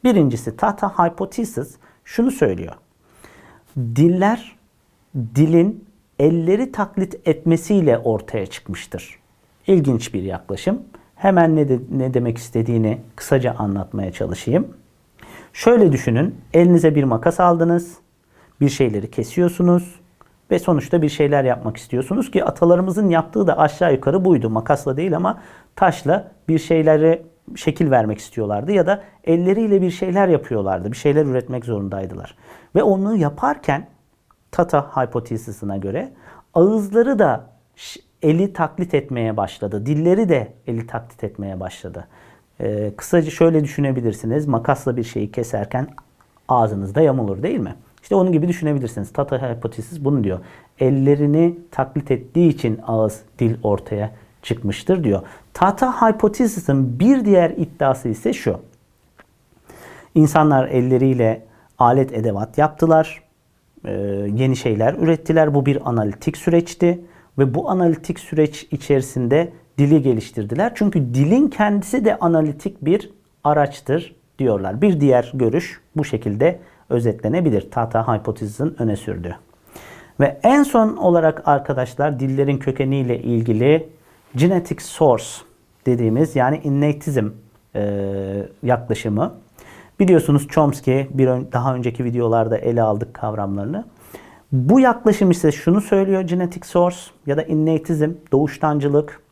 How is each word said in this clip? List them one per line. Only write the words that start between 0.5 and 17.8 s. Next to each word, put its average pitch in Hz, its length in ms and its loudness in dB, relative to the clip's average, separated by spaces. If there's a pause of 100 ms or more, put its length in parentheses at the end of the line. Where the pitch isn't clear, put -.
Tata 202 320 -2
hypothesis 190 880 -4 (280)
şunu 240 260 -2
söylüyor. 85 440 -2 (1000)
Diller, 170 800 0 (600)
dilin 156 680 2 (340)
elleri 170 540 2
taklit 196 560 -4
etmesiyle 165 720 2
ortaya 110 480 -4
çıkmıştır. - 720 -14 (480)
İlginç 139 480 2
bir 95 80 -4
yaklaşım. 98 600 -6 (320)
Hemen 170 420 4
ne 147 120 2
de-, 127 120 0 (100)
ne 131 240 -2
demek 120 240 0
istediğini 113 600 -2 (180)
kısaca 127 380 -2
anlatmaya 98 580 -6
çalışayım. - 560 -4 (840)
Şöyle 220 400 4
düşünün, 131 420 0 (200)
elinize 170 400 6
bir 143 100 2
makas 131 360 0
aldınız, 170 560 0 (640)